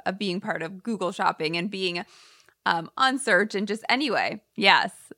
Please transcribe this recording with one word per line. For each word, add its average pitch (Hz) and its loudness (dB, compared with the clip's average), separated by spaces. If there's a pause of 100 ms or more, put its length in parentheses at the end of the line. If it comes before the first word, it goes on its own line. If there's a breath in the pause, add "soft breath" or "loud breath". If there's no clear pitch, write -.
of 190 -2
being 190 -2
part - -4
of 185 -10
Google 185 -4
Shopping 165 0
and 180 -2
being, 185 -4 (600 soft breath)
um, 170 0
on 262 2
search 208 2
and 202 -2
just 208 -4
anyway? 208 -2 (140)
Yes. 190 4 (280)